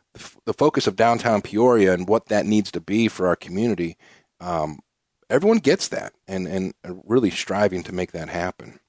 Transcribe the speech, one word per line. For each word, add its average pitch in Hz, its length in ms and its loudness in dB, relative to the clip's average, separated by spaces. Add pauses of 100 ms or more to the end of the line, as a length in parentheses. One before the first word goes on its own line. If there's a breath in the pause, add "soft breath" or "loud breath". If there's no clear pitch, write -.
(140 soft breath)
the - 60 -20
f-, - 260 -18
the 110 80 -4
focus 147 340 0
of 95 80 -2
downtown 113 460 2
Peoria 107 520 4
and 90 140 -2
what 104 200 0
that 104 180 0
needs 104 260 0
to 85 100 -6
be 107 260 0
for 92 200 -2
our 85 80 2
community, 90 640 -4 (420 soft breath)
um, 87 400 -6 (500)
everyone 214 300 4
gets 147 280 0
that - 240 -8 (160)
and, 92 200 -6
and 95 260 -4 (100)
are 92 220 -12
really 113 260 4
striving 95 520 0
to 95 100 -12
make 90 180 -4
that 80 180 -10
happen. 87 600 -8